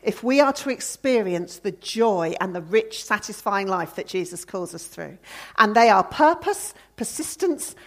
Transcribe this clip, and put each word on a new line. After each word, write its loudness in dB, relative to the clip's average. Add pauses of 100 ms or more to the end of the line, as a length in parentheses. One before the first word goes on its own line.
if -4
we 4
are 4
to -6
experience -2
the -6
joy 0
and -4
the -6
rich, -2
satisfying -2
life -2
that -8
Jesus -6
calls -8
us -14
through. -14 (400)
And 4
they 8
are 6
purpose, 2 (240)
persistence, -4 (120)